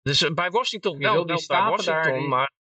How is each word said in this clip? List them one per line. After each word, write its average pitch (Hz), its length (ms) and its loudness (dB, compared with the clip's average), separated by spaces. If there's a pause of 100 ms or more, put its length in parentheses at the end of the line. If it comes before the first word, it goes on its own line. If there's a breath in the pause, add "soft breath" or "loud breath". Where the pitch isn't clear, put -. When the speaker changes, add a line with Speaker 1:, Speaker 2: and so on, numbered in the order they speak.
Speaker 1:
Dus, 139 220 0
eh, 160 100 0
bij 175 160 0
Washington 202 480 -2
Speaker 2:
Je 151 60 -6
Speaker 1:
wel, 208 100 2
Speaker 2:
wil 175 120 2
die 165 100 -2
Speaker 1:
wel - 0 -
bij 170 80 -4 (140)
Speaker 2:
staten 196 280 0
daar, 165 100 0
Speaker 1:
Washington, 160 260 0
Speaker 2:
die 139 80 -4
Speaker 1:
maar 135 220 0 (100)